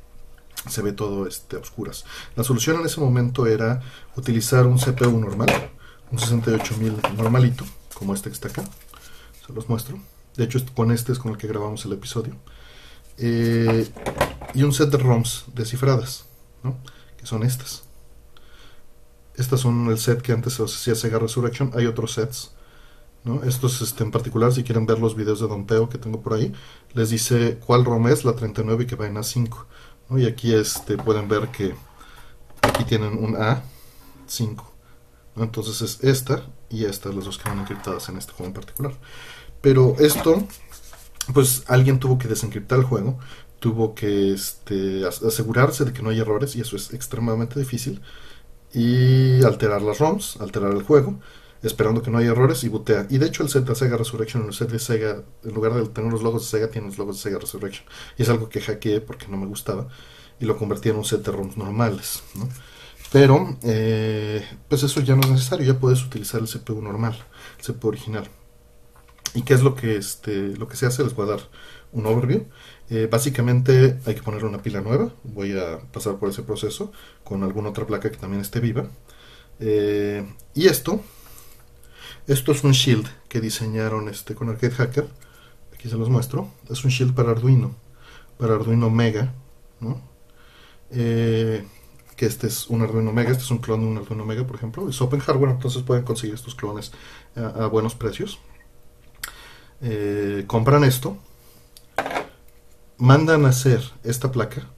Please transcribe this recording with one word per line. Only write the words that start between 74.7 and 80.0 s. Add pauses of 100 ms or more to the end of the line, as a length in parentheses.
nueva. (100)
Voy
a (120)
pasar
por
ese
proceso (320)
con
alguna
otra
placa
que
también
esté
viva. (720)
Eh, (240)